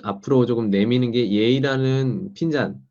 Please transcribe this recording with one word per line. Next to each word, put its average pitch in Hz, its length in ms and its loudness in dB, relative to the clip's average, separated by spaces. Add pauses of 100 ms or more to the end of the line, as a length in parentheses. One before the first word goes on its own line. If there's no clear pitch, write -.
앞으로 120 440 0
조금 117 240 -2
내미는 117 420 2
게 117 180 0
예의라는 131 1040 0
핀잔, 139 460 -2 (100)